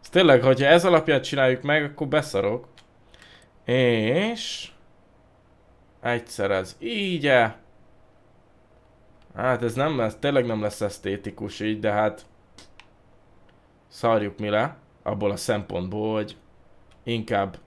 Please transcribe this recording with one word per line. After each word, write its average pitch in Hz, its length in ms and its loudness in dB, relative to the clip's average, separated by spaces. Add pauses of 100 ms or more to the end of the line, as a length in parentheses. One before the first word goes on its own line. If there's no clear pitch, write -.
Ez - 80 -20
tényleg, 151 340 6
hogyha 131 220 4
ez 170 200 8
alapján 156 360 4
csináljuk 131 400 0
meg, 147 220 0
akkor 147 240 -8
beszarok. 123 600 -2 (960)
És... 127 1040 -2 (1300)
Egyszer 117 520 -4
ez 92 280 -4
így 190 480 -4
-e. 120 300 4 (1800)
Hát 123 280 -2
ez 113 100 -2
nem 143 240 -2
lesz, 110 180 -2
tényleg 139 300 0
nem 110 160 -4
lesz 104 200 -6
esztétikus 101 760 -8
így, 107 200 -4
de 107 120 -2
hát... 107 340 -2 (1600)
Szarjuk 107 520 -2
mi 104 100 -6
le 113 280 -2 (260)
abból 104 280 -2
a 101 60 -4
szempontból, 104 760 -4
hogy 107 240 -6 (680)
inkább 107 640 -4